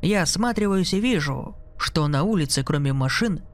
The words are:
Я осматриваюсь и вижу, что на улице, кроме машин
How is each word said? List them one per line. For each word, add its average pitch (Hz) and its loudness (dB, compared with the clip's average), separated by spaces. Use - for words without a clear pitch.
Я 196 2
осматриваюсь 196 0
и 190 2
вижу, 147 -2
что - 0
на 143 2
улице, 170 0
кроме 143 0
машин 135 0